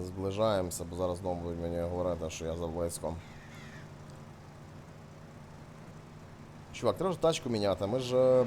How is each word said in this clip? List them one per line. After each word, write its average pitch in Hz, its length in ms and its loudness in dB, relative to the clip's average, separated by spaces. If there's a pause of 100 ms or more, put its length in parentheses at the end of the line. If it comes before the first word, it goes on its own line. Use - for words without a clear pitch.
зближаємося, 95 840 2
бо 87 60 -6
зараз 90 220 2
знову 90 180 -2
будуть 85 240 -4
мені 85 220 0
говорити, 87 480 0
що 82 160 -6
я 82 120 0
за 85 100 -2
близько. 82 480 -2 (3500)
Чувак, 107 240 4
треба 175 160 2
ж - 60 -2
тачку 160 300 4
міняти, 101 380 4
ми 123 120 2
ж, 127 180 2
е, 127 300 10